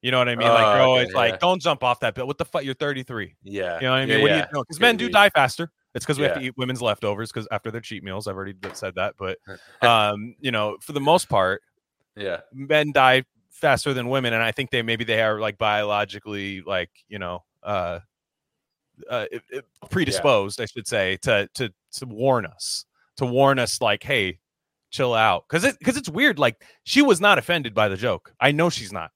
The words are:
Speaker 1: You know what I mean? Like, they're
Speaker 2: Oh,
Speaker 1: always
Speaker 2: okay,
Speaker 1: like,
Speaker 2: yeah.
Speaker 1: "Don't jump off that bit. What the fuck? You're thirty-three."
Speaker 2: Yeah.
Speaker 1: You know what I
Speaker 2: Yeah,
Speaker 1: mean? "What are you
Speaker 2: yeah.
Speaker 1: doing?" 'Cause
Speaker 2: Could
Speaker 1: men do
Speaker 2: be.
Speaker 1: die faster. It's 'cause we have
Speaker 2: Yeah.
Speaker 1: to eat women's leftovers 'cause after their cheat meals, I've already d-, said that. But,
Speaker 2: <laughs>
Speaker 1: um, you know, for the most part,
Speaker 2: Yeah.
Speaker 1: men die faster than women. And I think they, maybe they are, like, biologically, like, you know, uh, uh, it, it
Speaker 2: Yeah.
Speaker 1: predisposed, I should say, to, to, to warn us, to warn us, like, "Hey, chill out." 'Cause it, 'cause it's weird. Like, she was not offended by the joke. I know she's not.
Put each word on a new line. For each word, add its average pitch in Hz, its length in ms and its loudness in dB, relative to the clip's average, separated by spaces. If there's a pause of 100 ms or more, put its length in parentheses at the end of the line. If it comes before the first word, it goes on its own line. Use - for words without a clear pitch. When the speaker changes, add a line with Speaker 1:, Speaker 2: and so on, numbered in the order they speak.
Speaker 1:
You 123 100 -2
know 131 60 4
what 123 100 4
I 120 80 -2
mean? 117 120 2
Like, 117 100 8
they're 107 240 6
Speaker 2:
Oh, 131 80 6
Speaker 1:
always 127 180 4
Speaker 2:
okay, 92 80 -14
Speaker 1:
like, 117 160 2
Speaker 2:
yeah. 92 60 -8
Speaker 1:
"Don't 180 220 0
jump 143 220 -2
off 123 180 0
that 113 140 -2
bit. 127 120 -6
What 143 120 -8
the 165 60 -4
fuck? 156 200 -6
You're 135 100 -6
thirty-three." 127 680 -6
Speaker 2:
Yeah. 95 340 -6
Speaker 1:
You 131 100 -4
know 127 40 2
what 131 60 2
I 131 80 2
Speaker 2:
Yeah, - 20 -4
Speaker 1:
mean? 110 160 2
"What 107 80 6
are 98 40 4
you - 60 2
Speaker 2:
yeah. - 120 -4
Speaker 1:
doing?" 139 160 -4
'Cause 156 100 -14
Speaker 2:
Could 185 40 2
Speaker 1:
men 240 140 4
do 233 120 -4
Speaker 2:
be. 226 40 -4
Speaker 1:
die 208 180 8
faster. 147 400 0 (240)
It's - 120 -8
'cause 143 120 -2
we 147 60 0
have 135 120 0
Speaker 2:
Yeah. 139 60 -6
Speaker 1:
to 127 60 -8
eat 120 100 -12
women's 127 240 -4
leftovers 107 500 -2
'cause 110 180 -10
after 110 200 -6
their 113 100 -10
cheat 101 240 -14
meals, 101 240 -8
I've 95 80 -8
already 98 160 -10
d-, 95 220 -14
said 95 220 -10
that. 98 220 -4
But, 95 280 -8
Speaker 2:
<laughs> - 360 -12
Speaker 1:
um, 107 580 2
you 123 120 -4
know, 107 280 -2
for - 120 -16
the 143 80 -4
most 156 280 2
part, 95 340 0 (520)
Speaker 2:
Yeah. 95 260 -6 (120)
Speaker 1:
men 147 400 0
die 131 320 6 (260)
faster 139 440 0
than 123 160 -4
women. 127 240 0
And 113 80 0
I 113 100 0
think 131 180 -6
they, 123 120 -2
maybe 113 220 -4
they 110 180 0
are, 107 180 0
like, 107 180 -4
biologically, 104 1000 -4
like, 87 300 -6 (180)
you 104 100 -14
know, 87 260 -10 (180)
uh, 87 380 -6 (1080)
uh, 117 220 -4
it, 117 180 -12
it 135 140 -12 (180)
Speaker 2:
Yeah. - 80 -20
Speaker 1:
predisposed, 120 680 0
I 110 60 -4
should 110 200 -12
say, 95 360 0
to, 101 320 2
to, 117 180 -6 (220)
to 131 120 -12
warn 117 400 0
us, - 380 -10 (320)
to 135 100 -4
warn 135 320 4
us, 117 220 -4
like, 104 220 0
"Hey, 110 360 -2 (520)
chill 123 240 -2
out." 110 340 2
'Cause 170 160 -2
it, 277 180 2
'cause 240 140 0
it's 277 120 -8
weird. 208 300 0
Like, 127 240 2 (220)
she - 180 4
was 208 180 6
not 196 180 4
offended 135 360 -4
by 107 140 4
the 95 80 -2
joke. 98 420 -4
I 139 140 6
know 160 180 2
she's 98 220 -10
not. 82 240 -10